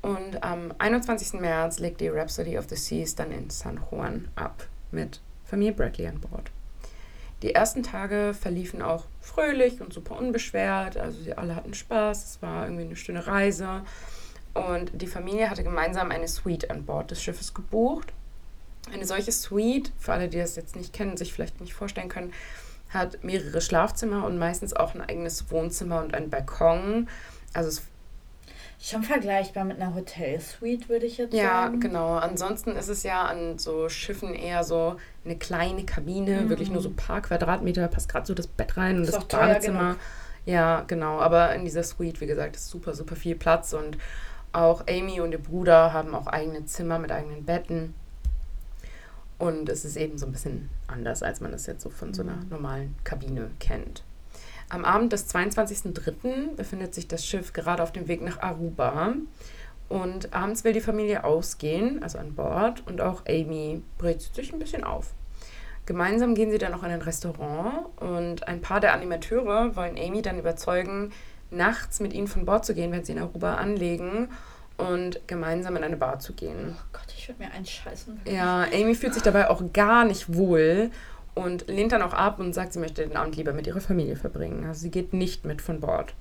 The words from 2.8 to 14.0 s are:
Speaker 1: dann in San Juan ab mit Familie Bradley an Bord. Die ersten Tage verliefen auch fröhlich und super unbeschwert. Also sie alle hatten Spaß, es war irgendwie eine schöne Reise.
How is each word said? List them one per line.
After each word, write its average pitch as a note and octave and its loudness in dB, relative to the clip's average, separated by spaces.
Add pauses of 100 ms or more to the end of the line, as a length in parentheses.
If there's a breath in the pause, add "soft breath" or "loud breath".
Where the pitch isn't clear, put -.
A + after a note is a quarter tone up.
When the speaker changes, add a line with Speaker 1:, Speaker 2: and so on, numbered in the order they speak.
Speaker 1:
dann - -4
in - -6
San - -6 (100)
Juan - -4
ab - -6 (240)
mit - -6 (240)
Familie G3+ 2
Bradley E3 0
an - -6
Bord. - -8 (920 loud breath)
Die G#2+ 0
ersten A3 4
Tage G#3 0
verliefen F3+ -4
auch E3 0 (160)
fröhlich C4 2
und - -10
super - -10
unbeschwert. A3 0
Also - -4
sie - -6
alle F3 -4
hatten - -8
Spaß, G#3+ 0
es - -12
war E3 -4
irgendwie E3+ -6
eine E3+ -10
schöne F3 -6
Reise. G3 2 (720 loud breath)